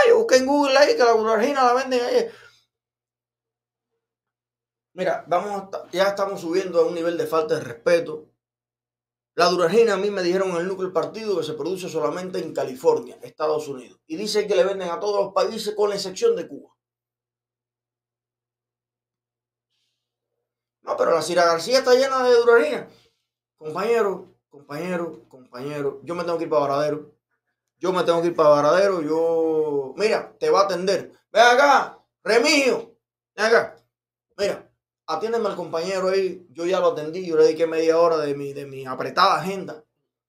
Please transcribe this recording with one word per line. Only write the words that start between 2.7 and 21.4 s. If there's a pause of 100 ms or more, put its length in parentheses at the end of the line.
Mira,
vamos (220)
a,
ya
estamos
subiendo
a
un
nivel
de
falta
de
respeto. (1040)
La
durargina,
a
mí
me
dijeron
en
el
núcleo
del
partido
que
se
produce
solamente
en
California,
Estados
Unidos.
Y
dice
que
le
venden
a
todos
los
países
con
la
excepción
de
Cuba. (4000)
No,
pero
la
Cira